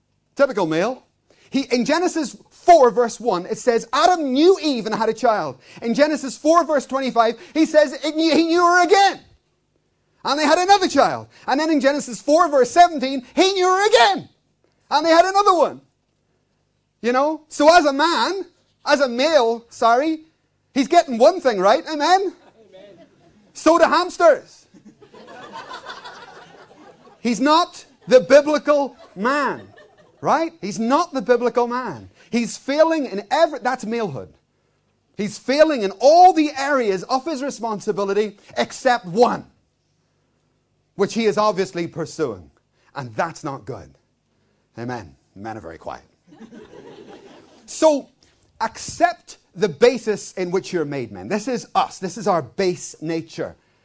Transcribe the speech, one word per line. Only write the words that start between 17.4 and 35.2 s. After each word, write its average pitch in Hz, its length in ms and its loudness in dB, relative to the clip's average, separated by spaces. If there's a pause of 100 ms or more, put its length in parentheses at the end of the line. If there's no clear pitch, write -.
So 294 260 4
as 339 120 6
a 285 80 2
man, 311 520 -2 (400)
as 277 140 2
a 277 80 0
male, 240 600 0
sorry, 285 560 0 (480)
he's 269 140 -2
getting 330 300 2
one 311 220 4
thing, 233 200 -2
right? 226 280 2
Amen? 320 460 0 (360)
Amen. - 360 -20 (480)
So 330 240 2
do 330 80 4
hamsters. 330 800 0 (2500)
He's 220 180 -2
not 311 460 0 (220)
the 247 140 6
biblical 285 760 2 (200)
man, 208 520 -4 (540)
right? 294 400 -2
He's 185 180 -8
not 277 340 -2
the 262 80 -4
biblical 240 460 0
man. 208 420 -10 (200)
He's 226 280 -4
failing 311 480 0
in 196 260 -10
every, 302 280 0
that's 254 260 -6
malehood. 180 440 -8 (840)
He's 202 220 -8